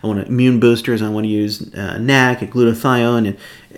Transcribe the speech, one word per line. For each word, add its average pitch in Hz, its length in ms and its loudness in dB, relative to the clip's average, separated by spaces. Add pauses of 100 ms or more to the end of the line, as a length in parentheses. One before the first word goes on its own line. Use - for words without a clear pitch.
I - 40 -6
want 101 220 -4
immune 123 320 2
boosters. 117 420 2
I 107 60 -4
wanna 107 200 -2
use, 104 460 -4
uh, 98 240 -8
nac 127 440 2
and 117 100 -10
glutathione, 117 760 2
and 98 100 -6 (400)